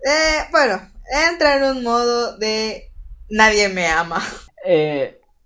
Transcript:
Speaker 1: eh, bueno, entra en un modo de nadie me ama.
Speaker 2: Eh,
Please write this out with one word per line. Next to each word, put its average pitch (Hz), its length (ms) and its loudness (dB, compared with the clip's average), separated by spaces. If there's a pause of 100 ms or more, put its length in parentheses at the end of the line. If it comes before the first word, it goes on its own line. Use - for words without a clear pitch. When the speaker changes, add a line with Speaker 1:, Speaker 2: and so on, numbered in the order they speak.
Speaker 1:
eh, 311 460 0
bueno, 247 280 2 (500)
entra 302 260 2
en 269 200 0
un 247 60 -8
modo 240 560 -2
de 214 540 -6 (360)
nadie 214 400 4
me 180 200 -2
ama. 165 340 -2 (440)
Speaker 2:
Eh, 151 540 0 (260)